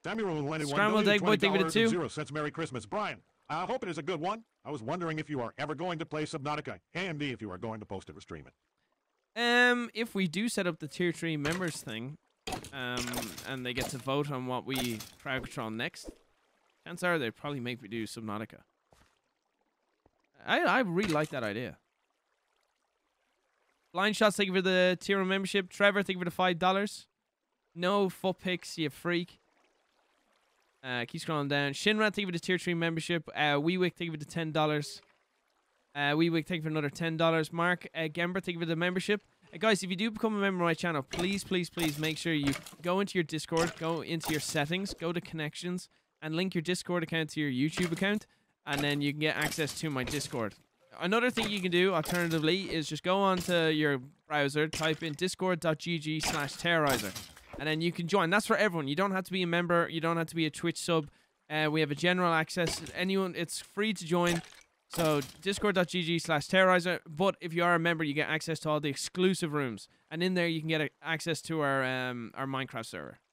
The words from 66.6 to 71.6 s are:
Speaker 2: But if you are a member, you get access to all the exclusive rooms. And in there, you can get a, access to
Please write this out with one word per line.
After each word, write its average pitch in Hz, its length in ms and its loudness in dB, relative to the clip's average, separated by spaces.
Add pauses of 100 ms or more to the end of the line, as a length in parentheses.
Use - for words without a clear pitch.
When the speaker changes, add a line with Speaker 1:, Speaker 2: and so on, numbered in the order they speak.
Speaker 2:
But 175 340 0
if 170 120 -8
you 170 120 2
are 175 100 6
a 165 40 6
member, 165 260 2
you 139 100 0
get 147 140 0
access 156 320 -2
to 156 80 -4
all 151 120 2
the 151 80 -2
exclusive 175 640 2
rooms. 127 360 -4 (220)
And 160 120 -4
in 185 120 2
there, 175 120 4
you 165 140 0
can 160 80 -6
get 156 140 2
a, 135 80 -2 (120)
access 156 400 -2
to 160 180 -2